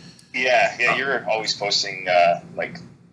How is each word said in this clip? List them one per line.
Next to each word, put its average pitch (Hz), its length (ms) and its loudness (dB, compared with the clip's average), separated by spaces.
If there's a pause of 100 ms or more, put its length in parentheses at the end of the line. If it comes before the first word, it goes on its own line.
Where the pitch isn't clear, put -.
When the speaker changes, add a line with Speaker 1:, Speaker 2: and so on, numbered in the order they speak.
(340)
Speaker 1:
Yeah, 123 460 2
yeah, 120 140 2
Speaker 2:
Uh, 123 40 -4
Speaker 1:
you're 127 320 -4
always 107 260 -2
posting, 98 520 -4
uh, 87 340 4 (140)
like, 85 220 -6 (360)